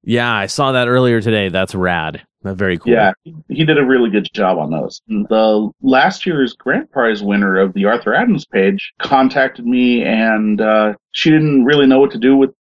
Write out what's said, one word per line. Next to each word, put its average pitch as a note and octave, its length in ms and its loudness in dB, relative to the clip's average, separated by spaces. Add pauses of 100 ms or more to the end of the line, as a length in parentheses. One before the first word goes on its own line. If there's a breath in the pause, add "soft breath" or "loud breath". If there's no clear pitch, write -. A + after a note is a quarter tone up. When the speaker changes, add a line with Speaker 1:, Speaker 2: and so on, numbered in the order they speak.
Speaker 1:
Yeah, A#2 320 -2
I G2+ 120 -2
saw C3+ 260 -2
that B2 160 0
earlier B2 320 2
today. G#2 300 0
That's F#2 240 -4
rad. E2+ 480 -4 (200)
That's F#2+ 140 -8
very F#2 220 -2
cool. A#2+ 140 -2
Speaker 2:
Yeah, G#2+ 200 2 (100)
he, E3 120 -20 (140)
he D#3+ 160 -2
did D3+ 140 2
a C#3 60 2
really B2 260 2
good G2 220 -2
job F#2 260 -2
on D2 120 -6
those. - 360 -8
The G#2+ 640 0 (120)
last C3+ 440 0
year's C#3 280 -2
grand E3 360 -6
prize A2+ 320 -2
winner G2+ 380 0
of F#2+ 140 0
the G2 100 -4
Arthur A2 300 0
Adams G#3+ 320 0
page G2 540 -2
contacted C3 640 0
me, B2 380 0
and, G#2+ 580 0
uh, G#2+ 340 2 (180)
she - 180 0
didn't D3+ 360 2
really C#3+ 200 4
know C3 140 6
what C#3 120 4
to A#2+ 60 -10
do B2+ 160 4
with C3+ 160 2 (100)